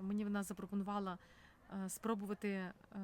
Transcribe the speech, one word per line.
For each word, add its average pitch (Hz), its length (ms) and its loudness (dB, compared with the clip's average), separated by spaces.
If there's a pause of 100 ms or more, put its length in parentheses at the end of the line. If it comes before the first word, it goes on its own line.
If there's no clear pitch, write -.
мені 208 240 2
вона 202 180 2
запропонувала, 196 760 0 (640)
е, 185 40 0
спробувати, 208 600 0
е, 190 240 0 (320)